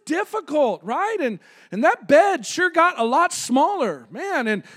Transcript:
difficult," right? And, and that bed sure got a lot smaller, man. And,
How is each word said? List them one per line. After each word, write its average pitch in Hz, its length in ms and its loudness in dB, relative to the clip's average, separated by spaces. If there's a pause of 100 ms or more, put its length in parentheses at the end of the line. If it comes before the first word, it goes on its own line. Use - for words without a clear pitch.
difficult," 294 800 -2
right? 370 360 -4
And, 233 200 -4 (320)
and 208 100 -4
that 311 240 0
bed 320 400 4
sure 359 240 0
got 330 260 2
a 233 60 -2
lot 285 300 2
smaller, 254 760 -2
man. 302 380 -4
And, 214 160 -2 (140)